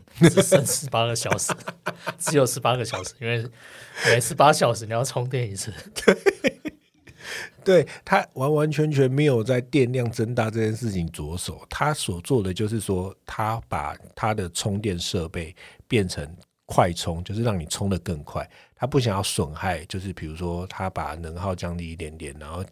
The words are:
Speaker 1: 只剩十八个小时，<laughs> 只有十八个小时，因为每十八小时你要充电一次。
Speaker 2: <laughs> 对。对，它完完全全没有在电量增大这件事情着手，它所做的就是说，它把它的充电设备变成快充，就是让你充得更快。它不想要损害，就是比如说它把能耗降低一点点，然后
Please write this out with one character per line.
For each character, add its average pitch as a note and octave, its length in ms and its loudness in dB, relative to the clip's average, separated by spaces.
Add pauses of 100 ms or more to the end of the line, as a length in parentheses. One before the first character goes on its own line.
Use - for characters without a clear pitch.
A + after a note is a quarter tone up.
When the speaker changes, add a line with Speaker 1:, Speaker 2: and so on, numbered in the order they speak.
(180)
Speaker 1:
只 E3 220 8
剩 F3 240 4
十 - 240 -2
八 A#2 160 2
个 A#2 100 0
小 G2+ 220 -2
时， - 160 -2 (340)
<laughs> - 320 -10
只 D#3+ 180 0
有 C3+ 80 6
十 A#2+ 140 -2
八 A#2+ 160 2
个 B2 80 -4
小 - 200 -6
时， - 180 -10
因 A#2 60 -4
为 A#2 220 -2 (560)
每 A#2+ 140 6
十 - 160 -4
八 C#3+ 160 10
小 D#3 220 4
时 G#2+ 120 -6
你 G#2 60 -8
要 A#2 120 0
充 B2+ 260 -4
电 B2 200 -2
一 F#2+ 60 -8
次。 F#2+ 180 -8 (100)
Speaker 2:
<laughs> - 120 -20 (100)
对。 G#3 100 8 (1500)
对， F3 240 6 (160)
它 G3 300 2
完 C3+ 180 -2
完 D3+ 200 2
全 D3+ 200 2
全 C3+ 200 4
没 D3 140 4
有 B2 180 4
在 B2 180 2
电 B2 300 2
量 B2 180 0
增 A2+ 240 -2
大 A2+ 160 2
这 A2+ 120 -2
件 A2 120 2
事 A2+ 180 -2
情 F2 200 0
着 D#2 260 -8
手， - 320 -8
它 D3 240 0
所 F#2 280 -4
做 B2+ 200 2
的 F#2+ 100 -2
就 G#2 160 -2
是 A2 120 -2
说， F#2+ 360 -2 (100)
它 A2 420 -4
把 D2+ 280 -6 (200)
它 A2 180 0
的 G2 160 -2
充 G2+ 320 -2
电 G2+ 160 -2
设 E2+ 320 -4
备 E2+ 260 -8 (320)
变 G#2 200 2
成 D2+ 200 -6 (380)
快 G2+ 260 4
充， E2+ 320 -4
就 G2 120 -8
是 A2+ 80 -2
让 G#2+ 160 0
你 D#2 60 -6
充 G2+ 220 -4
得 F#2+ 120 0
更 D#2 240 -6
快。 - 260 -10 (240)
它 - 140 -4
不 C#3 120 2
想 A#2 160 2
要 G2+ 60 0
损 E2 320 -2
害， E2+ 320 -4
就 - 140 -8
是 F#2+ 140 -6
比 - 120 -10
如 D#2 100 -10
说 F2 320 -4
它 F#2+ 220 -6
把 D#2 260 -6
能 E2 200 -10
耗 F#2 180 -4
降 E2+ 240 -6
低 E2+ 140 -8
一 E2 40 -10
点 D#2 220 -12
点， D2 220 -12
然 D2 120 -14
后 F2+ 200 -8